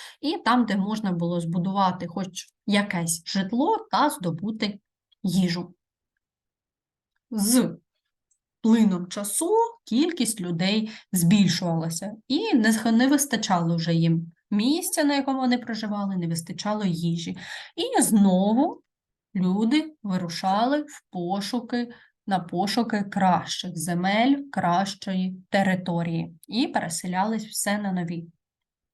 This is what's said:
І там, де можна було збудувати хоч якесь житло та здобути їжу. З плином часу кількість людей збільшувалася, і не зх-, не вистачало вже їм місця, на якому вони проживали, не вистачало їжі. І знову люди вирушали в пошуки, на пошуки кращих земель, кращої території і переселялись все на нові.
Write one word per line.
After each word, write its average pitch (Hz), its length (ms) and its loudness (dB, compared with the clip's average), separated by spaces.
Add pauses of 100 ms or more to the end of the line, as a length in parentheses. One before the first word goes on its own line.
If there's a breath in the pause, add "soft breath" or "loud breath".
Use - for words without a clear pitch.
(200 loud breath)
І 330 240 -4
там, 240 220 4
де 196 100 0
можна 202 360 -2
було 170 280 -2
збудувати 180 640 -2
хоч 185 400 -10 (200)
якесь 202 600 -2
житло 247 640 -2
та 269 200 2
здобути 208 680 -6 (420)
їжу. 180 520 0 (1600)
З 214 460 2 (880)
плином 208 400 4
часу 320 500 -2 (280)
кількість 254 560 0
людей 185 500 0 (220 loud breath)
збільшувалася, 170 1000 2 (160)
і 392 260 0
не 220 160 6
зх-, 226 220 0
не 240 140 6
вистачало 196 680 2
вже 165 180 0
їм 165 380 2 (180)
місця, 294 540 0
на 285 100 4
якому 277 260 0
вони 247 180 2
проживали, 208 580 -4
не 175 100 -2
вистачало 202 580 -4
їжі. 170 520 -2 (400 loud breath)
І 427 260 0
знову 202 800 4 (520)
люди 226 680 2
вирушали 196 800 0
в - 280 -14
пошуки, 214 800 -4 (380 loud breath)
на 190 140 0
пошуки 202 640 -2
кращих 185 720 0
земель, 190 600 2 (160)
кращої 185 840 -2 (140)
території 170 880 0 (120)
і 226 180 0
переселялись 190 800 -4
все - 320 -4
на 202 140 -4
нові. 170 340 -4 (680)